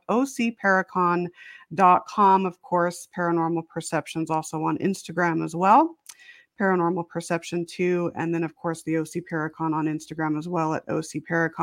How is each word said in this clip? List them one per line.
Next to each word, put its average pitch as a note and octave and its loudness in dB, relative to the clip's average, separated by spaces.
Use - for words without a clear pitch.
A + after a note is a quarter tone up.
o A3+ 2
c A#3 -2
paracon F3+ 2
dot F3+ 6
com. F#3+ 6
Of F3+ -6
course, F3 -2
Paranormal E3+ 0
Perception's D#3+ -6
also D#3 -4
on D#3+ 0
Instagram E3+ -2
as D#3+ -6
well. A3+ 4
Paranormal F3 2
Perception E3+ -4
two, F3 -2
and E3 -4
then, E3 -2
of D#3 -8
course, E3 -6
the D#3+ -2
O D#3+ 0
C D#3+ -8
Paracon D#3+ -4
on D#3 -2
Instagram D#3 -4
as D#3 -8
well D#3+ -2
at - -6
O D#3 -2
C. D#3+ -10